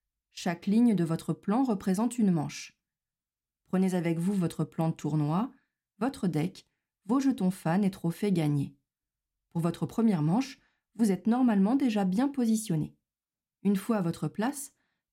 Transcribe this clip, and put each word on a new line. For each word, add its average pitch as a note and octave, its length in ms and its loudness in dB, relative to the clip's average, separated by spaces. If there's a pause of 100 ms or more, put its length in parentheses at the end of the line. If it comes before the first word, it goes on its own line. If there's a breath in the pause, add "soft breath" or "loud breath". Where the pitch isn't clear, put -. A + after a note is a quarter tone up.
(320)
Chaque F3 340 -6
ligne A3 300 4
de E3+ 80 2
votre D#3+ 300 -2
plan A3+ 320 0
représente G#3 520 0
une G3+ 140 4
manche. - 480 -4 (840)
Prenez F#3 300 0
avec E3 220 0
vous F3 140 0
votre E3+ 320 -2
plan D#3+ 240 -2
de D#3+ 80 -2
tournoi, D3+ 560 -2 (480 loud breath)
votre A3 300 -2
deck, D#3 360 -4 (400)
vos F3+ 140 0
jetons G3+ 320 0
fans F3+ 300 0
et F#3+ 100 2
trophées F3+ 400 -2
gagnés. D3 460 0 (720)
Pour E3+ 120 -4
votre E3 240 -2
première G#3+ 360 0
manche, F#3+ 360 0 (380)
vous G#3+ 160 2
êtes F#3 160 -2
normalement A3+ 480 4
déjà G#3+ 300 2
bien A3 240 0
positionné. A3 680 -2 (680)
Une G3+ 120 2
fois G#3+ 220 -2
à G3 40 -2
votre E3 280 -4
place, A#3 420 -6 (420)